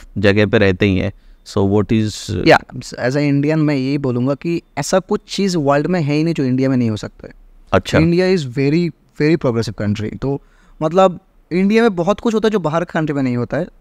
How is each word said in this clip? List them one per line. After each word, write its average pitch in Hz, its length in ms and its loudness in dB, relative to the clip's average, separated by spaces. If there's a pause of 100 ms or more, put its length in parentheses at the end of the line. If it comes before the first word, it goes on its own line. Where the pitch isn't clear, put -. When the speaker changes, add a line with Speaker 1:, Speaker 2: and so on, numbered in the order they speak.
(180)
Speaker 1:
जगह 104 280 4
पे 107 120 2
रहते 98 280 2
ही 98 120 2
हैं। 92 160 -4 (340)
So - 100 -6
what 98 340 0
is 110 400 -2 (160)
Speaker 2:
या, 156 120 6 (200)
as - 320 -6
a 147 200 0
Indian, 143 240 2
मैं 151 200 2
यही 135 220 -2
बोलूँगा 127 360 -2
कि 170 280 -4 (160)
ऐसा 143 220 0
कुछ 208 280 -4
चीज़ 196 300 -2
वर्ल्ड 147 300 2
में 175 140 0
है 147 120 -2
ही 151 100 0
नहीं 165 100 0
जो 151 100 -2
इंडिया 131 260 0
में 135 80 2
नहीं 120 120 2
हो 107 80 -4
सकता - 300 -14
है। - 60 -20 (400)
Speaker 1:
अच्छा। - 240 0
Speaker 2:
India 180 400 2
is 135 200 -6
very, 151 340 0 (300)
very 156 240 4
progressive 113 360 -2
country। 104 380 -4
तो, 139 220 -4 (400)
मतलब, 175 380 2 (320)
इंडिया 196 320 2
में 226 120 2
बहुत 175 240 0
कुछ 233 140 -2
होता 220 140 0
है 208 40 2
जो 214 80 0
बाहर 165 240 -2
कंट्री 156 320 -4
में 139 80 -2
नहीं 123 140 -2
होता 120 200 -4
है। 165 100 -4 (140)